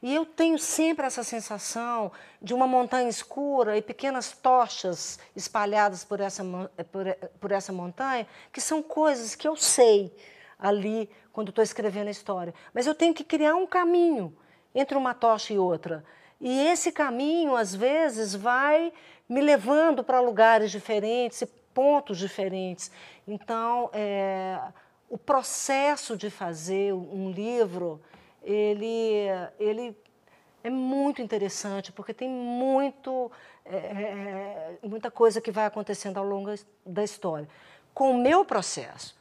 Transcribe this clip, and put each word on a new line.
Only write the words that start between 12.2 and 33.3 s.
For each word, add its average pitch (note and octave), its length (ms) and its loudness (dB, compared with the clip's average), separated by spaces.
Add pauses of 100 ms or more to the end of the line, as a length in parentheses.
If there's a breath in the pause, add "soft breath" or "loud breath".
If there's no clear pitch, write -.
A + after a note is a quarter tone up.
Mas B3 120 0
eu D4+ 80 0
tenho D#4+ 200 4
que D#4+ 100 -10
criar D4+ 300 2
um F#4 120 0
caminho E4+ 680 2 (380 soft breath)
entre C#4 240 2
uma B3+ 160 0
tocha A3+ 400 2
e G3+ 40 2
outra. E3 460 -2 (400 soft breath)
E C4 220 2
esse E4+ 240 2
caminho, D4 640 0
às G#3+ 180 0
vezes, A3+ 640 0
vai C#4 580 2 (360 loud breath)
me B3 120 0
levando C#4+ 640 4
pra B3+ 160 2
lugares A3 540 6
diferentes A3 680 -2
e B3 60 -6
pontos C#4 720 0
diferentes. F#3 720 -6 (380 loud breath)
Então, A3+ 640 -2
é, G3 680 -4 (480 soft breath)
o A#3 80 -10
processo C#4 1000 0
de G#3 140 -6
fazer F#3 640 -4
um F#3+ 380 -6
livro, F#3 720 -2 (400 soft breath)
ele, G#3 840 0 (320)
ele G#3+ 360 -4 (680 soft breath)
é A#3+ 40 -4
muito C4 540 0
interessante, G3 680 -4
porque - 200 -14
tem B3+ 160 -8
muito, B3+ 1040 -2 (340 loud breath)